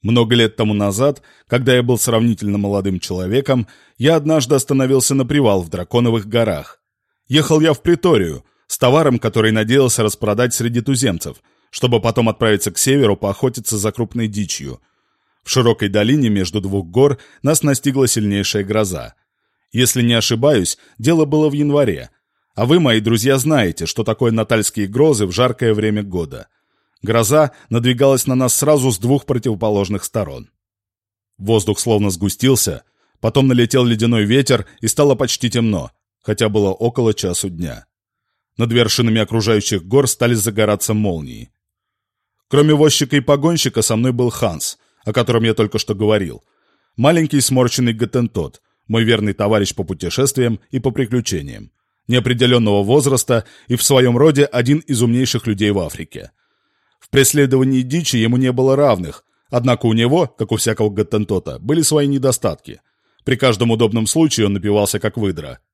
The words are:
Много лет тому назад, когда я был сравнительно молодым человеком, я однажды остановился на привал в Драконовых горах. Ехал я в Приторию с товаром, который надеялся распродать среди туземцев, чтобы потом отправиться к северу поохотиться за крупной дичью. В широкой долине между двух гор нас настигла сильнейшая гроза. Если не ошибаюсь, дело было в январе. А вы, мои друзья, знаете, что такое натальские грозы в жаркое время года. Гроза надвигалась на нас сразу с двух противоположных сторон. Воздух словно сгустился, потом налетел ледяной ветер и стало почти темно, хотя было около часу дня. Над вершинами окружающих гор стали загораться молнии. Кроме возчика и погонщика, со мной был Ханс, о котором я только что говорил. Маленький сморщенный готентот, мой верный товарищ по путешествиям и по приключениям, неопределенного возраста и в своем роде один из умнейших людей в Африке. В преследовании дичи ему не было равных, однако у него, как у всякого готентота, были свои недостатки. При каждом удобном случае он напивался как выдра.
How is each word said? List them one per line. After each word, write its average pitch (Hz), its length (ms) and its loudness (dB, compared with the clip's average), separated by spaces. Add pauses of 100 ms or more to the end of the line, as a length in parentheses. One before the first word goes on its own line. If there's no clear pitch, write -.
Много 117 340 2
лет 113 200 2
тому 107 200 0
назад, 101 480 -2 (240)
когда 127 280 0
я 123 60 2
был 120 160 0
сравнительно 110 640 0
молодым 98 400 -2
человеком, 104 680 -2 (300)
я 147 180 2
однажды 147 380 0
остановился 135 640 0
на 131 100 0
привал 117 380 2
в 82 60 -10
Драконовых 113 580 -2
горах. 107 560 -2 (440)
Ехал 156 320 2
я 156 140 4
в - 80 -4
Приторию 123 640 0 (220)
с - 100 -10
товаром, 131 400 4
который 110 340 0
надеялся 113 520 2
распродать 107 500 0
среди 120 280 -2
туземцев, 113 600 -4 (300)
чтобы 120 300 0
потом 113 280 0
отправиться 104 420 0
к - 60 -10
северу 131 400 2
поохотиться 110 600 -4
за 104 120 -2
крупной 117 360 -6
дичью. 87 520 -8 (640)
В - 60 -18
широкой 117 400 0
долине 113 400 0
между 98 320 -2
двух 98 240 -6
гор 123 320 2 (240)
нас 151 220 0
настигла 135 440 0
сильнейшая 101 560 -2
гроза. 92 520 -4 (560)
Если 120 320 0
не 117 100 2
ошибаюсь, 117 640 0 (220)
дело 156 260 2
было 151 240 0
в 139 40 -4
январе. 143 580 0 (420)
А 117 140 -2
вы, 165 120 4
мои 117 220 2
друзья, 117 380 0
знаете, 117 480 0
что - 160 -6
такое 113 280 -2
натальские 110 560 -2
грозы 117 380 2
в 90 60 -4
жаркое 120 420 0
время 107 300 -2
года. 85 440 -8 (580)
Гроза 117 460 2 (180)
надвигалась 123 560 2
на 127 100 0
нас 127 200 0
сразу 139 360 2
с 98 60 -2
двух 131 280 0
противоположных 107 800 -2
сторон. 73 460 -8 (880)
Воздух 101 420 0
словно 104 300 0
сгустился, 95 760 -2 (360)
потом 135 280 2
налетел 123 380 2
ледяной 117 400 2
ветер 120 400 0 (160)
и 117 60 -4
стало 143 280 2
почти 123 340 -4
темно, 107 420 -2 (300)
хотя 107 280 0
было 101 220 2
около 113 420 0
часу 92 360 -4
дня. 80 360 -10 (720)
Над 117 140 -2
вершинами 117 500 2
окружающих 104 640 0
гор 127 220 2
стали 120 260 0
загораться 107 600 -2
молнии. 80 580 -4 (960)
Кроме 147 260 4
возчика 147 440 2
и 139 40 2
погонщика, 143 600 0
со 113 140 0
мной 123 160 0
был 123 180 0
Ханс, - 480 -6 (260)
о 110 100 -6
котором 117 300 0
я 113 100 2
только 110 240 -2
что - 160 -4
говорил. 101 500 -2 (520)
Маленький 151 460 2
сморщенный 123 520 0
готентот, 110 680 -4 (260)
мой 113 160 0
верный 107 300 0
товарищ 101 420 0
по 98 80 -8
путешествиям 113 760 -2 (120)
и 131 80 -4
по 131 120 -2
приключениям, 92 800 -6 (360)
неопределенного 120 720 2
возраста 123 640 2 (220)
и 120 80 -2
в - 80 -4
своем 127 340 4
роде 143 280 4
один 123 340 0
из 120 220 -2
умнейших 123 440 0
людей 104 260 0
в 98 80 0
Африке. - 520 -12 (680)
В - 100 -20
преследовании 135 720 2
дичи 131 340 -4
ему 117 220 2
не 127 140 0
было 131 240 2
равных, 104 500 0 (240)
однако 120 360 0
у 113 80 2
него, 127 340 2
как - 240 -6
у 113 40 0
всякого 107 340 0
готентота, 98 680 -4
были 151 220 -2
свои 151 260 0
недостатки. 131 720 -4 (420)
При 131 120 0
каждом 120 340 0
удобном 113 380 0
случае 143 400 0
он 101 60 0
напивался 101 460 0
как 107 160 -6
выдра. 78 440 -6 (140)